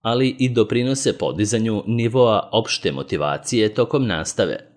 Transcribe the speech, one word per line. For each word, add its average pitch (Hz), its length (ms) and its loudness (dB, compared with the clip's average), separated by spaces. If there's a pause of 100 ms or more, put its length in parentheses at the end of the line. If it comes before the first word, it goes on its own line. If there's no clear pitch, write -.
ali 123 380 0
i 127 100 2
doprinose 120 680 0
podizanju 107 680 0
nivoa 117 680 2
opšte 104 400 0
motivacije 73 800 -2
tokom 127 320 0
nastave. 82 520 -2 (180)